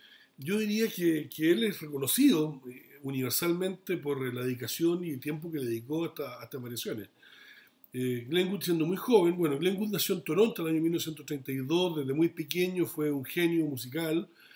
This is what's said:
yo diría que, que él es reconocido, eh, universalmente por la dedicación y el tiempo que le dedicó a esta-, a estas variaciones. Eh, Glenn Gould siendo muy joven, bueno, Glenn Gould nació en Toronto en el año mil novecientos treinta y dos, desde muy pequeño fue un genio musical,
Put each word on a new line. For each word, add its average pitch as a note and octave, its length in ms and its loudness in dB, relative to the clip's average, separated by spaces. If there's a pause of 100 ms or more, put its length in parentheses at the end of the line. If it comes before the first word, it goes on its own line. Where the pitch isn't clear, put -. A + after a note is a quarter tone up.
(360)
yo F3+ 220 -2
diría A3 300 2
que, D#3+ 460 0
que D#3 160 2
él A3 140 4
es G3+ 160 -2
reconocido, D3+ 920 2
eh, - 320 -20
universalmente E3+ 920 0
por C3+ 360 -2
la B2 100 -4
dedicación D3 600 0
y E3+ 60 -4
el C#3+ 100 -6
tiempo D#3 300 -6
que D#3 80 -4
le C3 80 -4
dedicó B2 380 -2
a D#3+ 40 -2
esta-, C3+ 320 -10
a - 40 -14
estas C3 180 -10
variaciones. A#2+ 460 -6 (840)
Eh, B2+ 360 -2
Glenn F3+ 200 2
Gould F#3+ 140 -4
siendo E3 240 2
muy F#3 100 0
joven, F3+ 400 6
bueno, D3+ 220 2
Glenn F3+ 160 2
Gould G#3+ 160 -2
nació G3 240 0
en E3+ 80 -2
Toronto F3+ 400 2
en D#3+ 60 0
el D#3+ 60 2
año D#3+ 80 2
mil E3 100 2
novecientos D3+ 340 -4
treinta C3+ 240 -6
y C3+ 60 -2
dos, D#3+ 420 0
desde C3+ 160 -2
muy E3 140 4
pequeño E3+ 580 -2
fue D3+ 240 -2
un C#3 140 -2
genio E3+ 420 2
musical, D3 600 -4 (280)